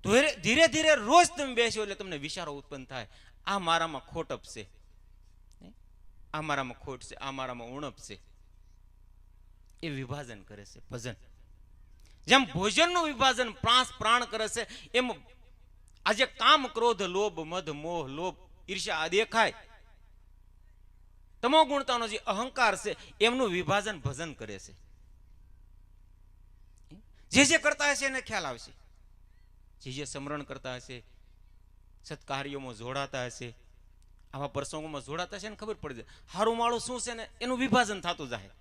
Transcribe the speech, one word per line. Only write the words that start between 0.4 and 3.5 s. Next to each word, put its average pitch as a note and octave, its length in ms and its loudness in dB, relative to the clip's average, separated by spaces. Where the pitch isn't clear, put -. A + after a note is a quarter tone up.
ધીરે D#4 280 4
રોજ C#4 320 8
તમે C4+ 160 -4
બેસો A3 280 0
એટલે G3+ 140 -6
તમને F#3 220 -8
વિચારો D3+ 360 -8
ઉત્પન્ન C#3 320 -12
થાય, B2 220 -10
આ G3 140 -2